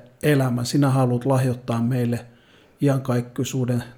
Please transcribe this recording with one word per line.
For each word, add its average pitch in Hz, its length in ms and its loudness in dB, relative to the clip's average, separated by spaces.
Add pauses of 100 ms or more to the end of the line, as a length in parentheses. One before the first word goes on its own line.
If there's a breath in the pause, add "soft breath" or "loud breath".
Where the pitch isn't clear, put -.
(240)
elämän. 131 420 2
Sinä 143 240 2
haluat 123 360 2
lahjoittaa 127 560 0
meille 120 440 0 (560 soft breath)
iankaikkisuuden 127 1000 -2 (140)